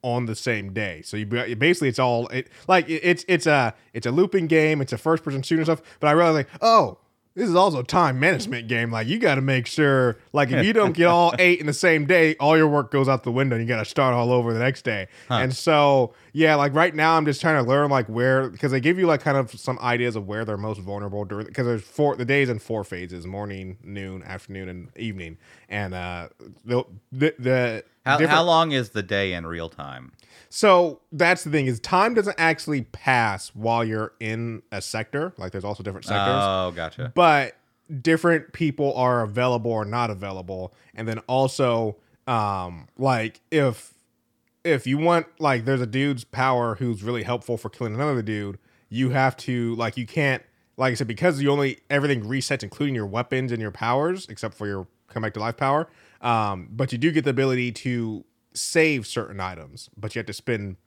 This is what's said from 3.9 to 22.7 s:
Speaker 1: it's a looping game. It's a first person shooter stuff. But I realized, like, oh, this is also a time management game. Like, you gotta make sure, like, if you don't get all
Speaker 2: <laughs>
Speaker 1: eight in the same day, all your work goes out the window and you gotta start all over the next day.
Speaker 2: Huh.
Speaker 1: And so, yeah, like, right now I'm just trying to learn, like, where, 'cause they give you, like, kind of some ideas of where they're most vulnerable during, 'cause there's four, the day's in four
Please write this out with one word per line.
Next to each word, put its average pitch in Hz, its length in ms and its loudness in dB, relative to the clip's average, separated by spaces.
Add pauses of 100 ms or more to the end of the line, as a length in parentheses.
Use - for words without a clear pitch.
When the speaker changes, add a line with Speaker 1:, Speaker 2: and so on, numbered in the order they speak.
Speaker 1:
it's 117 140 -8
a 120 40 0
looping 180 360 2
game. 156 320 4
It's 131 140 -4
a 113 40 -6
first 160 280 0
person 135 160 -4
shooter 160 240 0
stuff. 160 160 0 (180)
But 151 80 2
I 147 40 6
realized, 165 240 4
like, 143 120 0 (140)
oh, 202 380 4 (360)
this 202 140 -2
is 170 60 2
also 180 240 4
a 123 40 -4
time 151 340 2
management 123 520 0
game. 117 220 0
Like, 113 160 -4
you 202 120 -2
gotta 147 220 2
make 131 260 0
sure, 135 500 2 (140)
like, 143 200 2
if 170 140 2
you 214 60 2
don't 202 220 4
get 170 140 4
all 170 280 6
Speaker 2:
<laughs> - 40 -4
Speaker 1:
eight 180 200 6
in 151 60 -6
the 147 80 0
same 160 320 2
day, 160 340 4
all 151 180 6
your 156 120 6
work 147 220 0
goes 135 180 2
out 131 140 0
the 123 80 -4
window 127 260 0
and 113 60 -2
you 113 40 -4
gotta 113 160 -2
start 131 300 2
all 120 180 2
over 117 220 2
the 113 60 -2
next 131 240 0
day. 104 260 -4 (180)
Speaker 2:
Huh. 127 140 -2
Speaker 1:
And 127 120 0
so, 143 600 4 (180)
yeah, 156 240 4
like, 143 180 2
right 160 220 4
now 160 220 4
I'm 156 80 2
just 143 160 -2
trying 156 200 4
to 120 80 0
learn, 143 220 4
like, 127 160 2
where, 131 440 2
'cause 135 200 -2
they 131 80 0
give 160 200 2
you, 185 60 4
like, 156 160 4
kind 143 160 0
of 127 140 -2
some - 280 -6
ideas 120 360 0
of 101 140 -6
where 110 160 -6
they're 110 120 -4
most 104 220 -6
vulnerable 101 460 -6
during, 104 220 -10
'cause - 180 -4
there's 117 180 -2
four, 147 320 -2
the 120 100 -6
day's 139 240 2
in 107 100 -2
four 110 260 -6